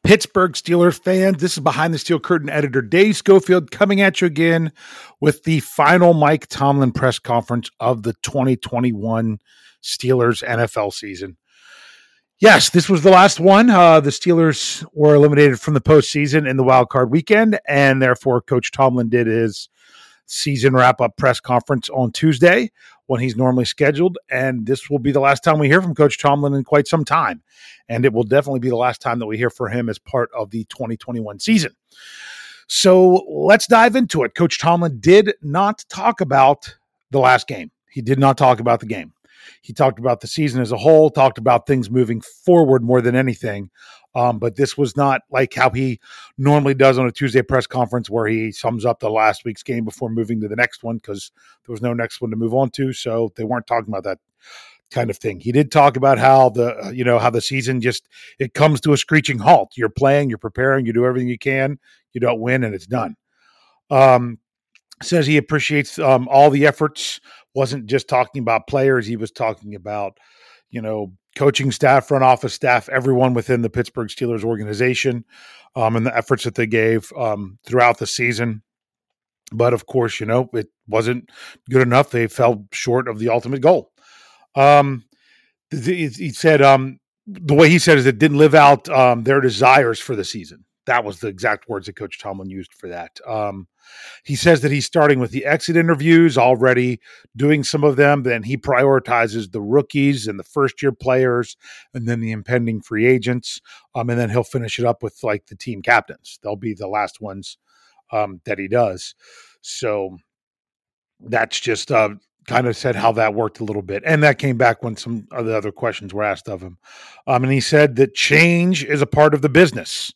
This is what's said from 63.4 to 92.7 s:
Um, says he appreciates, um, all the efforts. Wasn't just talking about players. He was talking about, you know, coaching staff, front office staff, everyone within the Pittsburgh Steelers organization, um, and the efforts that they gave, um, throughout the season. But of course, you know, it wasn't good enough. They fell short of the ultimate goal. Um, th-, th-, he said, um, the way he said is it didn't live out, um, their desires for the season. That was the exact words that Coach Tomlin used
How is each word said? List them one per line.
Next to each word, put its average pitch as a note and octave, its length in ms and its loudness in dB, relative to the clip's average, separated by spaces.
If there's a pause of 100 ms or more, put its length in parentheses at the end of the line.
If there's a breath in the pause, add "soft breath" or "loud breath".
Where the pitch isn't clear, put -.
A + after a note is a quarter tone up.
Um, B2+ 480 4 (640)
says E3 240 -2
he D3+ 100 2
appreciates, D3 640 -2
um, C3 320 2
all C#3 180 6
the C#3+ 180 2
efforts. - 540 -4 (360 soft breath)
Wasn't C3 300 -4
just B2+ 220 -4
talking B2+ 340 -4
about A2+ 240 -4
players. C3+ 400 0
He A2+ 100 -8
was A2 140 -10
talking G#2+ 460 -8
about, G2+ 420 -12 (520 soft breath)
you A#2+ 120 -12
know, G#2+ 300 -8 (240)
coaching C3+ 340 0
staff, C3+ 380 2
front C3+ 160 0
office B2+ 280 0
staff, B2 360 -2
everyone C3 440 0
within A#2+ 300 -2
the A2+ 80 -4
Pittsburgh A#2+ 380 -8
Steelers A#2 340 -8
organization, A#2 800 -4 (520 soft breath)
um, A2+ 180 0
and A2+ 100 -2
the B2 120 -4
efforts A#2 260 -2
that A#2 140 -8
they A#2 100 -2
gave, A2 500 -2
um, G#2 480 -8
throughout A#2+ 340 2
the G#2+ 100 -8
season. A#2 540 -6 (880)
But A#2+ 200 0
of A#2 140 -6
course, A#2 320 -4
you A2 80 -8
know, A#2+ 260 -2
it A2 140 -6 (220)
wasn't A2+ 420 -4 (400 loud breath)
good C3 120 4
enough. B2+ 280 2
They A#2 160 -2
fell A2+ 460 -2
short B2 340 -4
of A2 140 -10
the A2+ 80 -4
ultimate A#2+ 320 -4
goal. D3+ 320 2 (640 soft breath)
Um, C#3 480 4 (640)
th-, C#3 140 -10
th-, D#3 320 -6
he E3+ 140 -8
said, D#3 300 2
um, C3+ 380 2 (260)
the F3+ 300 -4
way D#3 140 8
he E3+ 100 4
said D#3 200 4
is B2+ 80 0
it B2+ 120 2
didn't D3 200 2
live D3+ 180 4
out, C#3+ 320 6
um, B2+ 340 2
their C3+ 180 0
desires B2 600 2
for B2 160 -10
the G2 80 -8
season. E2 400 -16 (220)
That A#2+ 180 -2
was G2+ 160 -12
the A2+ 80 -8
exact G2+ 400 -6
words G2+ 180 -10
that G2+ 100 -16
Coach G2+ 220 -16
Tomlin G2 320 -14
used F#2+ 240 -16